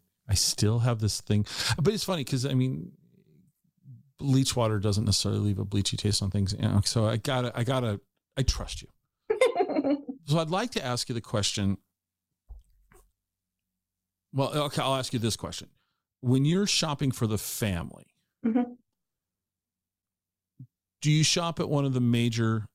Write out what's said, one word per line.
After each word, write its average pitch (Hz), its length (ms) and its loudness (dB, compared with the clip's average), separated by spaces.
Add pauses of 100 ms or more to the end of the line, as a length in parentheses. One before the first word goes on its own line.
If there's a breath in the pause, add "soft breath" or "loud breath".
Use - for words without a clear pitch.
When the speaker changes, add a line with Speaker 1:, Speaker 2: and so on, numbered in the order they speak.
(300)
Speaker 1:
I 101 40 0
still 110 460 2
have 117 200 2
this 107 220 0
thing, 104 240 2 (320 loud breath)
but 175 160 4
it's 202 120 -4
funny 170 180 -2
'cause, 127 220 -2
I 139 100 0
mean, 131 360 0 (1300)
bleach 135 380 2
water 110 240 2
doesn't 104 260 0
necessarily 104 360 0
leave 104 180 0
a 101 60 -4
bleachy 101 320 -2
taste 101 260 0
on 98 80 -2
things. 98 220 0
You - 140 -8
know, 101 180 4
so 113 200 0
I 113 120 0
gotta, 123 380 -2
I 120 80 -2
gotta, 120 360 0 (380)
I 135 60 2
trust - 380 -4
you. - 60 -18 (420)
Speaker 2:
<laughs> 311 800 0 (200)
Speaker 1:
So 147 120 2
I'd 160 120 -2
like 220 200 0
to 196 140 -4
ask 123 240 -2
you 117 60 -4
the 117 60 -4
question. 98 560 0 (2500)
Well, 135 200 0 (120)
okay, 147 160 -4
I'll 135 140 0
ask 131 180 -4
you 123 60 -2
this 110 160 0
question. - 340 -10 (520)
When 131 240 2
you're 190 220 2
shopping 147 440 0
for 110 160 0
the 104 100 0
family, - 680 -4 (400)
Speaker 2:
Mm-hmm. 240 280 0 (2250)
Speaker 1:
do 151 100 4
you 156 120 4
shop 170 360 0
at 143 100 -2
one 143 160 2
of 135 80 0
the 127 80 0
major 117 720 2